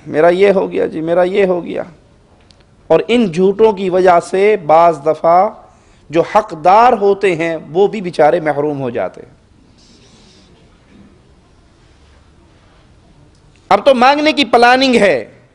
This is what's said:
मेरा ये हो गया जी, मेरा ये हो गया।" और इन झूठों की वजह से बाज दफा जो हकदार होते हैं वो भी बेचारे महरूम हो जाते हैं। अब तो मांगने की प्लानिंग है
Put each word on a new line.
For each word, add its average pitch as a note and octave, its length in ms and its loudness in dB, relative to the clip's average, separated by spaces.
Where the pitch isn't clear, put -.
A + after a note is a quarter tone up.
मेरा D3+ 200 2
ये F#3+ 220 2
हो F#3 180 -2
गया F3+ 180 -4
जी, F3 140 -8
मेरा E3+ 220 -2
ये F#3+ 240 -2
हो F3+ 160 -2
गया।" - 240 -10
और D#3+ 100 4
इन A3+ 300 0
झूठों G3 420 0
की F#3+ 180 -6
वजह F3+ 300 2
से G3+ 360 0
बाज E3 380 2
दफा E3 760 -2
जो D#3+ 160 0
हकदार G#3+ 580 2
होते G3+ 400 0
हैं E3 220 -4
वो F3+ 320 -2
भी G#3 120 -8
बेचारे E3 400 0
महरूम D3 380 -4
हो B2+ 120 -6
जाते G2 300 -8
हैं। - 200 -20
अब G3+ 120 -2
तो C#4 100 4
मांगने D4 380 2
की C#4 120 -2
प्लानिंग B3+ 500 2
है F3 460 -2